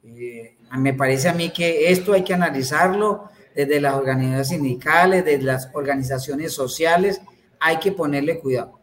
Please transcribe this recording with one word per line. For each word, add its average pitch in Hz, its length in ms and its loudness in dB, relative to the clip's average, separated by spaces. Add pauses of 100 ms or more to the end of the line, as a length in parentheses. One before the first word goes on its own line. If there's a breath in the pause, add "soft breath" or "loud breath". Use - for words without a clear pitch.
Eh, 117 540 -16 (180)
me 135 160 0
parece 135 340 0
a 170 60 2
mí 170 160 -2
que 165 420 0
esto 185 220 2
hay 190 100 4
que 185 120 -2
analizarlo 175 960 0 (260 loud breath)
desde 143 240 2
las 139 140 0
organizaciones 131 540 0
sindicales, 160 760 2
desde 143 200 2
las 131 280 -2
organizaciones 139 800 -4
sociales, 165 720 0 (360 soft breath)
hay 160 200 0
que 190 140 0
ponerle 151 480 -2
cuidado. 120 420 -4